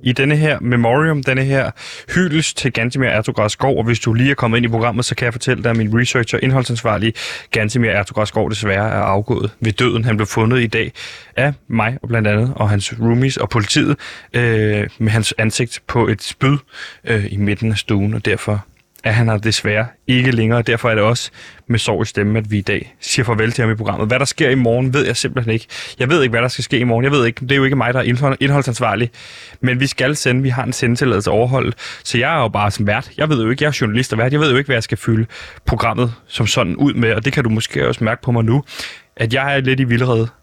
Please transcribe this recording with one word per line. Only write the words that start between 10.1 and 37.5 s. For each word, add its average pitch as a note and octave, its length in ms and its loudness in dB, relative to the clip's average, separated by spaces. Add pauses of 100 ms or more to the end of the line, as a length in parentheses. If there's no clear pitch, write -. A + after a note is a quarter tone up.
blev G#2 100 0
fundet A2+ 340 2
i A#2 60 2
dag A2+ 260 -2 (440)
af C#3 160 2 (160)
mig A2+ 340 0
og A#2 60 -10
blandt A2+ 200 2
andet, A2 280 2
og G#2+ 140 2
hans G2+ 300 0
roomies A#2+ 360 2
og - 120 -2
politiet, A#2+ 480 0 (380)
øh, A2 520 2 (120)
med A2 120 0
hans A2 280 0
ansigt A2 480 -2
på A#2+ 220 2
et G#2+ 140 -2
spyd, C#3 340 0 (480)
øh, G#2+ 260 0
i G2 60 -6
midten G#2 360 0
af G2+ 60 -2
stuen, G#2 360 0
og A2 100 -6
derfor G#2 400 -2 (400)
er A2+ 80 0
han A#2 160 2
her A2 80 2
desværre G#2+ 500 0 (200)
ikke B2+ 240 2
længere, A2+ 280 2
og A2+ 80 0
derfor A2+ 240 0
er A2 40 2
det G#2 100 2
også A#2 260 0 (380)
med A#2 100 0
sorg A2 240 0
i - 20 0
stemmen, G#2 320 0
at G#2+ 140 -2
vi G#2 80 0
i F#2+ 40 0
dag - 380 -4
siger - 240 -2
farvel A2+ 280 0
til B2 100 -2
ham A2+ 100 2
i - 20 0
programmet. G#2+ 340 -2
Hvad B2+ 100 2
der C#3 60 2
sker C#3 260 0
i C3 40 4
morgen, B2+ 400 2
ved C#3+ 120 2
jeg A#2 100 -2
simpelthen A2+ 380 -2
ikke. A2+ 120 -4 (320)
Jeg B2+ 120 0
ved D#3+ 120 4
ikke, B2 80 2
hvad A#2 120 2
der B2+ 60 0
skal B2+ 160 -6
ske - 140 -2
i A#2 60 2
morgen. A#2+ 200 2
Jeg C#3 80 2
ved B2+ 140 4
ikke, A#2 140 -2
det C3 120 -2
er C#3 40 4
jo C3+ 80 4
ikke C3+ 120 2
mig, B2 180 0
der C3 60 2
er A#2+ 40 0
indhold-, B2+ 360 0
indholdsansvarlig, B2 680 0 (500)
men B2+ 200 0
vi C#3 60 2
skal C3+ 300 -2
sende, B2+ 260 0
vi C3+ 60 0
har B2 160 -2
en A#2+ 80 -4
sendetilladelse A#2+ 580 0
overholdt, B2 440 0 (300)
så - 140 -2
jeg C#3+ 180 2
er D3 40 2
jo A#2 80 2
bare G#2 220 0
som G#2 160 -2
vært. G#2+ 320 -2
Jeg D#3 100 0
ved C3 140 2
jo A2 80 0
ikke, C3+ 140 0
jeg D3 40 2
er C3+ 120 -2
journalist A#2 320 0
og A2 60 -2
vært. B2+ 140 2
Jeg D3 80 2
ved D3+ 100 2
jo B2 60 4
ikke, C#3+ 120 0
hvad B2+ 80 2
jeg A2 60 0
skal - 160 -4
fylde A2+ 280 0 (400)
programmet A2+ 460 0 (140)
som - 200 -2
sådan G2+ 300 0
ud C#3+ 180 2
med, A#2 200 2
og A2 100 -2
det C#3 80 -6
kan C#3+ 120 0
du A2+ 60 2